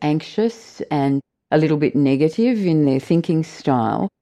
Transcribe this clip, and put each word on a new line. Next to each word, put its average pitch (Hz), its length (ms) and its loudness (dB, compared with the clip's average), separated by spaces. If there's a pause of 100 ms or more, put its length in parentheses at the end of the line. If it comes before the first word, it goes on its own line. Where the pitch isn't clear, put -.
anxious 160 880 -4
and 139 320 0 (280)
a 151 60 2
little 156 220 2
bit 147 180 0
negative 156 640 2
in 160 260 2
their 135 160 2
thinking 160 440 0
style 120 680 -2 (120)